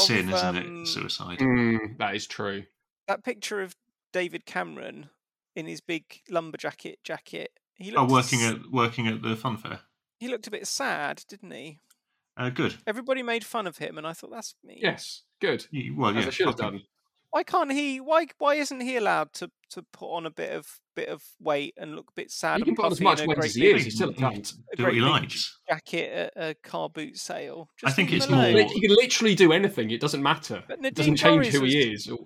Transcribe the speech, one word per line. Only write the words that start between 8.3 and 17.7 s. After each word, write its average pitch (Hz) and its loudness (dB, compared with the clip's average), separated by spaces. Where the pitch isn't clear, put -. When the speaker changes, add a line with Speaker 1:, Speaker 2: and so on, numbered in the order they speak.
Speaker 2:
s- 113 2
Speaker 1:
at, - -12
working 117 0
at 110 -4
the 113 -2
funfair. 110 -8
Speaker 2:
He 233 -10
looked 240 -8
a 233 -14
bit 202 -10
sad, 156 -4
didn't 202 -20
he? 151 -16
Speaker 1:
Uh, 123 -2
good. 131 -2
Speaker 2:
Everybody 254 -4
made 233 -4
fun 220 -6
of 165 -10
him, - -10
and 156 -10
I 165 -8
thought, - -16
"That's - -14
me." - -20
Speaker 3:
Yes, - -4
good. 143 0
Speaker 1:
You, 131 -6
well, 123 4
Speaker 3:
As 107 0
Speaker 1:
yeah, - -2
Speaker 3:
I - -4
should - 0
have 117 0
Speaker 1:
fucking 104 -6
Speaker 3:
done. - -14
Speaker 2:
Why 330 0
can't 311 0